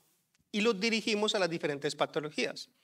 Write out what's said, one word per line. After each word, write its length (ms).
y 100
los 180
dirigimos 560
a 40
las 100
diferentes 460
patologías. 720